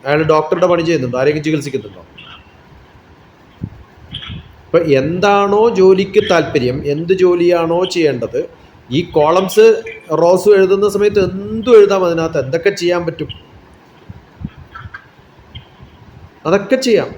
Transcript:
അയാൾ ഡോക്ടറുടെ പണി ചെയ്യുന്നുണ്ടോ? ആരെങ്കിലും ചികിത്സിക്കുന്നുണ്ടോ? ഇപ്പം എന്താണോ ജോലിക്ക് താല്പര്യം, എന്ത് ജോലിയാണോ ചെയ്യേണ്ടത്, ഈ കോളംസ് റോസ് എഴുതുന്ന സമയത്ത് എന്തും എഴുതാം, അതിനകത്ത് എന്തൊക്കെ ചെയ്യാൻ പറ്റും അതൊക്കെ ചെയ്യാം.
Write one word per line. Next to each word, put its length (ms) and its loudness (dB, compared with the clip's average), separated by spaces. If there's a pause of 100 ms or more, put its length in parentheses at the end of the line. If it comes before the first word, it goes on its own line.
അയാൾ 160 0 (120)
ഡോക്ടറുടെ 380 0
പണി 160 0
ചെയ്യുന്നുണ്ടോ? 340 -2
ആരെങ്കിലും 260 0
ചികിത്സിക്കുന്നുണ്ടോ? 540 -6 (2750)
ഇപ്പം 180 0 (180)
എന്താണോ 600 0 (180)
ജോലിക്ക് 520 2
താല്പര്യം, 460 -2 (160)
എന്ത് 280 -4
ജോലിയാണോ 580 2 (160)
ചെയ്യേണ്ടത്, 460 -2 (560)
ഈ 40 0 (140)
കോളംസ് 500 2 (560)
റോസ് 360 2
എഴുതുന്ന 380 2
സമയത്ത് 320 0
എന്തും 520 -2
എഴുതാം, 300 4
അതിനകത്ത് 360 -2
എന്തൊക്കെ 360 -2
ചെയ്യാൻ 260 0
പറ്റും 240 -10 (3250)
അതൊക്കെ 380 0
ചെയ്യാം. 320 2